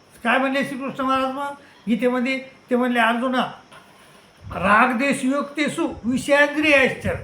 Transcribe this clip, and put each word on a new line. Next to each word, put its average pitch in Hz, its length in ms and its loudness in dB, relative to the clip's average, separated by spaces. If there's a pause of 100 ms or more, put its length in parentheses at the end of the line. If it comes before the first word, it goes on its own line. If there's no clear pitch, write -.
(240)
काय 240 140 2
म्हणले 269 260 0
श्रीकृष्ण 269 400 -6
महाराज 262 300 -2
मग 285 160 -6 (380)
गीतेमध्ये? 247 500 0 (320)
ते 247 60 2
म्हणले, 240 240 2
"अर्जुना, 240 420 2 (1120)
रागदेश 226 680 2
युक्तेषु 285 640 -2 (160)
विषयाद्रियश्च." 285 1000 2 (180)